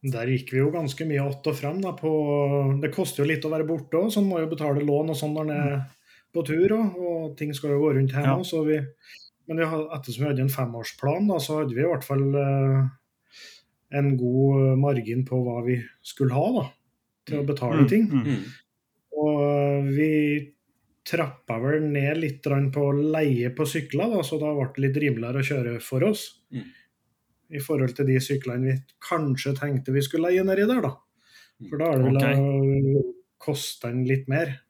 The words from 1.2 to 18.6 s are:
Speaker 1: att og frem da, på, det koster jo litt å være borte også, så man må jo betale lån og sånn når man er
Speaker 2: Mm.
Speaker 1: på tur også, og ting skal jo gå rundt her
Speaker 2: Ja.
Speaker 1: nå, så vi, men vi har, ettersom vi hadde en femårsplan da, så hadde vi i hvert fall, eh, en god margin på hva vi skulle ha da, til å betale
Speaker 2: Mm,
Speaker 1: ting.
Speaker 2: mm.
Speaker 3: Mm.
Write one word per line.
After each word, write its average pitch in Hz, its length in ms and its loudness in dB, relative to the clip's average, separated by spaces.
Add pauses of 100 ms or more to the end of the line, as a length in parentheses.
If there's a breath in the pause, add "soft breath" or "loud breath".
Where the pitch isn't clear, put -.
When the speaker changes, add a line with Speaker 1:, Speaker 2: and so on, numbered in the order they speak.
Speaker 1:
att 135 240 -6
og - 80 -2
frem 147 240 -4
da, 185 100 -4
på, - 180 -4 (720)
det 151 140 -2
koster 160 300 -2
jo 147 80 0
litt 156 120 -2
å 156 60 -2
være 156 160 -2
borte 160 320 -2
også, 208 160 0
så 208 80 2
man 196 80 2
må 170 140 0
jo 160 80 -4
betale 147 340 0
lån 147 240 2
og 147 80 -2
sånn 151 160 -2
når 156 140 -2
man 147 80 -2
er 143 220 0
Speaker 2:
Mm. 131 80 -4 (480 loud breath)
Speaker 1:
på 165 120 0
tur 160 240 4
også, 208 380 0
og 160 280 -4
ting 151 180 -4
skal 147 160 -4
jo 143 100 2
gå 147 160 4
rundt 135 160 2
her 143 100 -2
Speaker 2:
Ja. 135 140 4
Speaker 1:
nå, 185 80 -2
så 165 200 -2
vi, 151 140 2 (720 loud breath)
men 160 80 -4
vi 165 80 2
har, 156 160 -2 (160)
ettersom 127 260 -6
vi 147 60 0
hadde 135 160 0
en 135 100 2
femårsplan 135 720 -4
da, 190 140 2
så 151 180 -4
hadde 139 160 -2
vi 117 80 -2
i 165 60 2
hvert 143 160 -2
fall, 139 320 0
eh, 135 520 2 (1080 loud breath)
en 139 180 2
god 131 600 4
margin 127 460 0
på 127 180 -8
hva 120 220 -4
vi 123 180 0 (200)
skulle 131 300 -2
ha 160 200 0 (100)
da, - 80 -8 (560)
til 147 160 -4
å 143 40 -4
betale 143 340 0
Speaker 2:
Mm, 135 80 8
Speaker 1:
ting. 214 200 4
Speaker 2:
mm. 131 160 0
Speaker 3:
Mm. 117 200 -2 (680 loud breath)